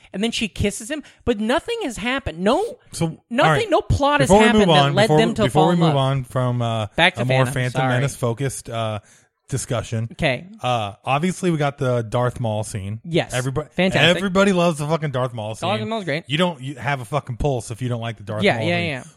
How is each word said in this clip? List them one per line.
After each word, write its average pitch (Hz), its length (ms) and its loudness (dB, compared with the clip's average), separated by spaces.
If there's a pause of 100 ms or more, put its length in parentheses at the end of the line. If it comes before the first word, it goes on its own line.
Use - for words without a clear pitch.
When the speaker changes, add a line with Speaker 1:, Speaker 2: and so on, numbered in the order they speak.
(120)
Speaker 1:
And 190 100 -4
then 233 100 0
she 220 160 -4
kisses 202 420 -4
him. 302 120 -6 (220)
But 240 160 0
nothing 311 440 -2
has 240 120 -6
happened. 202 440 -6
No, 285 380 0 (140)
Speaker 2:
So, 170 140 -2 (240)
Speaker 1:
nothing, 240 100 0
Speaker 2:
all 214 120 6
right. 427 180 2
Speaker 1:
no 330 100 4
plot 285 400 2
has 269 80 4
Speaker 2:
Before 202 120 8
we 220 60 8
Speaker 1:
happened 214 200 6
Speaker 2:
move 165 80 6
Speaker 1:
that 143 120 8
Speaker 2:
on, 139 80 0
Speaker 1:
led 202 100 4
Speaker 2:
before 156 140 6
Speaker 1:
them 226 120 6
Speaker 2:
we, 220 60 -4
Speaker 1:
to - 80 2
Speaker 2:
before - 60 2 (120)
Speaker 1:
fall - 60 6
Speaker 2:
we 175 60 4
Speaker 1:
in 175 60 2
Speaker 2:
move 165 100 4
Speaker 1:
love. 139 60 2
Speaker 2:
on 135 280 0
from, 123 360 -2
uh, 113 260 -2 (100)
Speaker 1:
Back 175 180 2
to - 80 -4
Speaker 2:
a - 20 0
more 131 220 2
Speaker 1:
Phantom, 131 80 -4
Speaker 2:
Phantom 123 260 -2
Speaker 1:
sorry. 131 140 2
Speaker 2:
Menace 131 220 -2
focused, 123 520 -4
uh, 110 320 -4 (480)
discussion. 117 640 -4
Speaker 1:
Okay. 151 340 -2 (160)
Speaker 2:
Uh, 113 320 -2 (100)
obviously 170 460 -2
we 160 80 0
got 143 200 -2
the 123 240 0
Darth 120 380 -2
Maul 110 240 -2
scene. 101 400 -8
Speaker 1:
Yes. 160 300 -2
Speaker 2:
Everybody, 131 360 -4
Speaker 1:
Fantastic. 170 460 2
Speaker 2:
everybody 196 360 2
loves 175 260 2
the 151 80 -6
fucking 151 240 -2
Darth 123 240 -4
Maul 110 200 -6
scene. 170 140 -6
Speaker 1:
Darth 214 180 -4
Maul's 220 180 -6
great. 160 220 -4
Speaker 2:
You 143 120 -4
don't, 175 220 0
you 135 160 -10
have 135 240 -4
a 123 40 -10
fucking 131 320 -6
pulse 131 340 -4
if 113 120 -8
you 123 60 -4
don't 117 120 -4
like 113 160 -8
the 110 80 -20
Darth 107 180 -4
Speaker 1:
Yeah, 185 160 2
Speaker 2:
Maul 143 100 -2
Speaker 1:
yeah, 175 100 0
Speaker 2:
scene. 170 100 -4
Speaker 1:
yeah. 131 160 -8 (120)